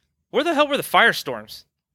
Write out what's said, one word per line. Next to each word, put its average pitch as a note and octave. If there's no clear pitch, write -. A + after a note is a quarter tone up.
where C#4
the E4
hell C#4+
were C#4
the E3+
firestorms? D3